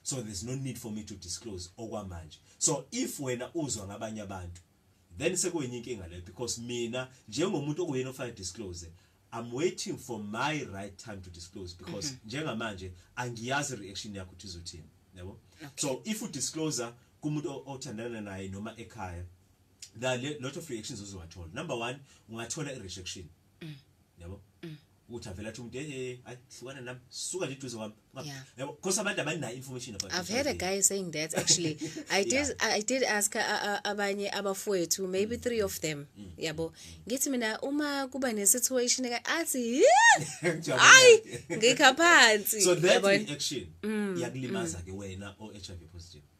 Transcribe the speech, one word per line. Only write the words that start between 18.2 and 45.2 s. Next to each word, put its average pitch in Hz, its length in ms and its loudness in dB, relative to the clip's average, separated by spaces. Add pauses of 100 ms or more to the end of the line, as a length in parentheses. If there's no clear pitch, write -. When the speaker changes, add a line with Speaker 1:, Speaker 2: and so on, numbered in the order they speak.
Speaker 1:
naye 98 280 -8
noma 104 300 -10
ekhaya, 92 460 -10 (760)
there 127 120 0
are 123 60 -2
le-, 147 220 -6
lot 131 180 -8
of - 120 -12
reactions 110 300 -8
ozowathola. 87 520 -14
Number 135 240 -6
one, 123 220 -6 (320)
ungathola 117 420 -8
i-rejection. 92 560 -12 (320)
Speaker 2:
Mm. 156 140 -12 (460)
Speaker 1:
Yabo? 92 200 -14 (220)
Speaker 2:
Mm. 160 140 -12 (320)
Speaker 1:
Ukuthi 117 200 -12
avele 101 200 -10
athi 113 120 -12
umuntu, 117 180 -10
"Hey, 151 120 -8
hey, 131 160 -6
hey, 123 180 -8
hayi, 123 140 -16 (220)
hlukana 135 200 -12
nami, 123 200 -12 (100)
suka 180 360 -4
nje 135 80 -6
eduze 123 220 -8
kwami." 107 180 -8 (200)
Ngapha. 131 120 -10
Speaker 2:
Yeah. 135 180 -12 (140)
Speaker 1:
Yabo? 147 140 -6 (100)
'Cause 190 180 0
abantu 196 200 -2
abaninayo 139 360 -4
information 127 380 -12
about - 180 -8
Speaker 2:
I've 180 80 -2
Speaker 1:
H 175 100 -8
I - 20 -2
V. - 0 -
Speaker 2:
heard 277 140 0
a 240 80 0
guy 190 280 -2
saying 190 300 2
that, 156 220 -4
actually. 170 440 2 (160)
Speaker 1:
<laughs> 302 160 -10
Speaker 2:
I 190 140 4
did, 349 80 0
Speaker 1:
Yeah. 277 260 2
Speaker 2:
I 208 240 2
did 254 220 0
ask 208 320 0
a, - 20 0
a, 208 460 0
a, 208 100 0
abanye 202 380 -2
abafowethu, 190 760 0
maybe 208 280 0
Speaker 1:
Mm. - 60 -8
Speaker 2:
three 226 200 0
of 190 180 -2
them, 147 260 -4 (120)
Speaker 1:
Mm. 196 200 -14
Speaker 2:
yabo. 160 340 -4
Speaker 1:
Mm. - 340 -20
Speaker 2:
Ngithi 269 240 -2
mina, 226 300 -2
uma 285 480 -2
kuba 262 240 -2
ne-situation 247 720 2
eka-, 240 180 -4
athi, 262 520 0
"Yeah, 381 100 8 (320)
Speaker 1:
<laughs> - 380 -2
Ngijabula - 220 -2
Speaker 2:
hayi, 453 400 12
Speaker 1:
ke. - 380 -6
Speaker 2:
ngikha 269 380 8
phansi," 240 680 8
Speaker 1:
So 180 120 8
that 185 280 6
Speaker 2:
yabona? 196 240 6
Speaker 1:
reaction - 400 -4 (160)
Speaker 2:
Mm, 208 360 -2
Speaker 1:
iyakulimaza 175 600 -4
Speaker 2:
mm. 87 60 -10
Speaker 1:
ke 92 80 -14
wena 98 460 -10